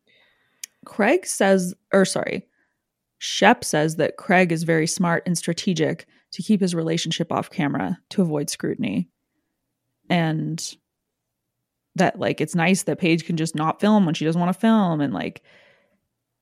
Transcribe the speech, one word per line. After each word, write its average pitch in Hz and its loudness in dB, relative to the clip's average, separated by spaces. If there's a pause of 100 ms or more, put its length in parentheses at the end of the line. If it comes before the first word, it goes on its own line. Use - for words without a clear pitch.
(840)
Craig 262 2
says, 190 2 (180)
or 190 6
sorry, - -4 (760)
Shep - 2
says 156 0
that 156 -2
Craig 180 2
is 165 -2
very 160 0
smart 170 -2
and 175 0
strategic 165 -4 (240)
to - -10
keep 208 2
his 180 0
relationship 165 -2
off - -2
camera - -2 (120)
to - 0
avoid 156 -2
scrutiny. - -4 (1000)
And 160 -2 (1200)
that, 175 2
like, - -2
it's 151 -4
nice 175 2
that 151 -2
Paige 165 2
can 175 -4
just 160 -4
not 156 -2
film 208 4
when 156 0
she 151 -4
doesn't 165 0
wanna 175 0
film, 196 2
and, 135 -2
like, - -8 (1000)